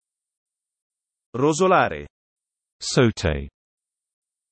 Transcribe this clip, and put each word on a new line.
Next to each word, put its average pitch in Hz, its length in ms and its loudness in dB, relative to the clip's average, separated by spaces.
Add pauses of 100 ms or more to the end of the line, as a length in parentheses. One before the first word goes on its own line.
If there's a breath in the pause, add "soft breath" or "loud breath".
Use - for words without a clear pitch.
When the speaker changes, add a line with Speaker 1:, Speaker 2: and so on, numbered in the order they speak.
(1300)
Speaker 1:
Rosolare. 139 720 0 (720)
Speaker 2:
Saute. 78 680 0 (1040)